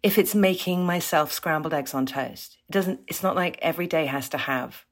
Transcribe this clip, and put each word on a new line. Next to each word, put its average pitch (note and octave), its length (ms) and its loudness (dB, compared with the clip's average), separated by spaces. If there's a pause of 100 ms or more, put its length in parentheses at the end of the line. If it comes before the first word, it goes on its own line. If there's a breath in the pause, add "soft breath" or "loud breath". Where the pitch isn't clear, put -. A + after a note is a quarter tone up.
If G#3 160 6
it's F#3+ 160 2
making F#3 500 2
myself E3+ 460 2
scrambled D#3 420 -2
eggs C#3 220 -4
on C3 100 2
toast, - 520 -8 (120)
it - 40 -12
doesn't, F#3 340 0
it's - 160 -8
not F#3+ 120 2
like F3+ 280 0
every E3+ 240 -2
day D#3+ 180 2
has C3+ 240 -4
to D3 80 -4
have C3 540 -6